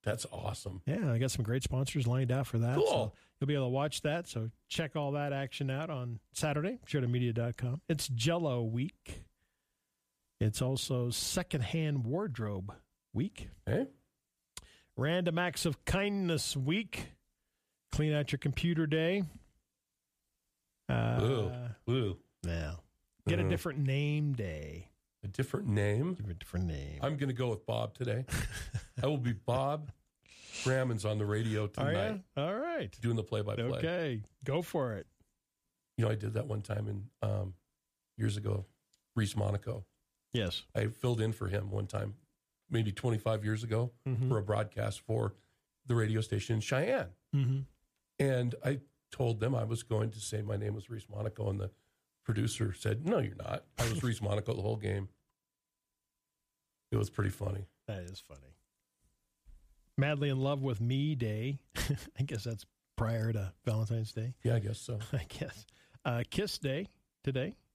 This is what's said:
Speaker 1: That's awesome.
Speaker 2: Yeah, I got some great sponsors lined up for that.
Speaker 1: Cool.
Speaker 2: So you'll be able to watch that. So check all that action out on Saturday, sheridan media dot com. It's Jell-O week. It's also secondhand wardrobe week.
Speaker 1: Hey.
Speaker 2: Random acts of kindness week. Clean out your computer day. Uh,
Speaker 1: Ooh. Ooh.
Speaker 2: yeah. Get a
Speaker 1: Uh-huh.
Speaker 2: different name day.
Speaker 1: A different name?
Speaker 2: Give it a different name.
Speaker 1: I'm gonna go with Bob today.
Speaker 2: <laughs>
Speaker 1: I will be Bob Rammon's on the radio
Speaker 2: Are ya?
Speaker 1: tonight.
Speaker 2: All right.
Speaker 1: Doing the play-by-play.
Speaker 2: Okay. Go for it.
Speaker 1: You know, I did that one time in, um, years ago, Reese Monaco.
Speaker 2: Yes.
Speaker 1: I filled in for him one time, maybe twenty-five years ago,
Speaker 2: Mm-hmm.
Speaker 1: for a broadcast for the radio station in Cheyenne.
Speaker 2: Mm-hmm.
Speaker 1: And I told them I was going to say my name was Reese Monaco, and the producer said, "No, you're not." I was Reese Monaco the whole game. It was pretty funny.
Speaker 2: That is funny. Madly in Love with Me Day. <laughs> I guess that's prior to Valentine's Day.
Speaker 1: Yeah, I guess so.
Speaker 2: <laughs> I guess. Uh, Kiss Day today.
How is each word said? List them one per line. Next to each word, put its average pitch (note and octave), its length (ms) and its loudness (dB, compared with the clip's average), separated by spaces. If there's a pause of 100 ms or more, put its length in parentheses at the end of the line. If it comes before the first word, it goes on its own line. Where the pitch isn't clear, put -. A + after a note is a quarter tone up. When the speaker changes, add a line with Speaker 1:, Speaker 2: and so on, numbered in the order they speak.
Speaker 1:
That's - 280 -2
awesome. F#2 540 -6
Speaker 2:
Yeah, D#3+ 260 2
I A#2 60 4
got B2+ 140 2
some - 120 0
great A#2+ 200 0
sponsors C3 440 0
lined B2+ 240 2
up C3 160 2
for A#2+ 120 -2
that. A#2+ 180 2
Speaker 1:
Cool. A4 100 4
Speaker 2:
So A2 260 2 (260)
you'll C#3 80 0
be D3 80 2
able C3+ 100 2
to B2 40 0
watch C#3 320 0
that. D#3+ 260 0
So A2+ 220 -4 (200)
check D#3+ 260 -2
all C#3+ 160 0
that C#3+ 220 0
action C#3 360 -2
out C#3+ 200 -2
on B2 300 -4 (140)
Saturday, D#3 520 0
sheridan B2 260 2
media B2 220 2
dot A#2 240 -2
com. B2 300 -2
It's D#3+ 200 0
Jell-O C3 560 2
week. - 600 -4 (1160)
It's G#2+ 220 2
also B2+ 480 0
secondhand D3 960 0
wardrobe A2+ 680 -2 (400)
week. - 380 -2 (160)
Speaker 1:
Hey. G#3 220 2 (1080)
Speaker 2:
Random E3 440 2
acts F3+ 260 -2
of D3+ 180 0
kindness G3 720 2
week. D#3+ 520 -2 (840)
Clean D3+ 220 4
out D3 180 2
your C#3+ 60 0
computer D#3+ 480 2
day. E3 380 4 (1700)
Uh, A#2 320 2
Speaker 1:
Ooh. A#2 680 0
Ooh. G#2+ 260 2 (280)
Speaker 2:
yeah. E2+ 300 -2 (520)
Get E3+ 120 2
a - 20 2
Speaker 1:
Uh-huh. D3 80 2
Speaker 2:
different D#3 300 0
name D3 540 2
day. E2 560 -6 (340)
Speaker 1:
A G2 40 -6
different C3 400 -2
name? G#2+ 460 2
Speaker 2:
Give G#2+ 140 -6
it F#2 40 -4
a E2+ 40 -6
different F2+ 320 -4
name. C#2+ 340 -4
Speaker 1:
I'm D3 160 0
gonna C3+ 160 0
go B2 160 0
with G#2+ 160 -4
Bob A2+ 300 -2
today. A#2+ 300 -2 (380)
Speaker 2:
<laughs> - 400 -6
Speaker 1:
I C3+ 40 2
will D3+ 100 2
be A#2+ 160 2
Bob C3+ 580 0 (760)
Rammon's B2+ 360 2
on G#2+ 140 2
the G#2 80 2
radio G#2+ 380 2 (140)
Speaker 2:
Are A2+ 140 2
ya? G#2 160 2
Speaker 1:
tonight. G#3 160 -4 (140)
Speaker 2:
All D#3+ 180 0
right. C#4 460 -4
Speaker 1:
Doing A#2 140 2
the A2 80 0
play-by-play. G#2+ 400 -2 (160)
Speaker 2:
Okay. D#3+ 420 0 (220)
Go D3 180 0
for C3+ 320 0
it. F#2 140 -8 (880)
Speaker 1:
You A2+ 80 4
know, A2 60 2
I A2 40 2
did G#2+ 180 -4
that G#2+ 140 0
one G#2 140 -2
time G#2+ 260 -2
in, G#2 220 -4 (180)
um, G2 280 0 (600)
years A2 200 2
ago, G2+ 280 0 (500)
Reese G#2+ 200 2
Monaco. G2+ 480 0 (500)
Speaker 2:
Yes. G2+ 300 0 (120)
Speaker 1:
I A2 120 2
filled A#2 340 0
in A2 100 4
for G#2+ 160 -4
him G2 240 -2
one G2+ 160 -2
time, G2+ 280 -4 (540)
maybe A2 220 2
twenty-five A2 520 0
years A2 200 0
ago, A#2 280 0 (160)
Speaker 2:
Mm-hmm. B2+ 220 2
Speaker 1:
for B2 80 4
a G2+ 60 2
broadcast G#2+ 580 0
for A2 320 0 (540)
the A#2+ 80 2
radio A2 260 4
station - 340 0
in G#2+ 60 2
Cheyenne. E3+ 480 2 (260)
Speaker 2:
Mm-hmm. C3+ 240 4 (600)
Speaker 1:
And B2 440 4
I C#3 180 0 (300)
told A2+ 280 2
them B2 160 2
I A2+ 80 2
was A#2 200 -2
going A2 280 0
to G#2+ 80 -12
say G#2+ 220 -4
my G#2 160 -2
name G#2 180 -2
was G#2 140 -10
Reese G#2+ 200 -10
Monaco, G#2+ 400 -2
and G2+ 100 0
the G2 120 -4 (520)
producer A2 500 0
said, B2+ 340 -2
"No, G#3 120 4
you're G#2+ 160 0
not." - 280 -6 (160)
I A#2 100 2
was A2 140 0
Reese A#2 180 0
Monaco G#2 320 0
the - 80 -2
whole A2 140 0
game. G2 340 -2 (1800)
It A2+ 60 2
was G#2+ 120 2
pretty G2 220 0
funny. G2 340 -4 (220)
Speaker 2:
That G2+ 160 -6
is F#2 160 -12
funny. C2+ 360 -20 (1400)
Madly C#3+ 320 4
in C3 100 2
Love C#3 220 2
with B2+ 200 0
Me C#3 340 2
Day. A#2 520 -2
<laughs> - 520 -4
I C3 40 2
guess A2+ 200 -4
that's A2+ 220 -6 (300)
prior A2+ 380 2
to G2 200 -2 (120)
Valentine's A2 460 0
Day. A2+ 320 -6
Speaker 1:
Yeah, A#2+ 120 4
I A2+ 40 4
guess G#2 200 -2
so. A2+ 260 -6
Speaker 2:
<laughs> - 80 -4
I A#2 140 -2
guess. - 380 -10 (400)
Uh, A#2+ 240 0
Kiss - 300 -2
Day C#3+ 300 -2 (340)
today. C#3 320 -2 (200)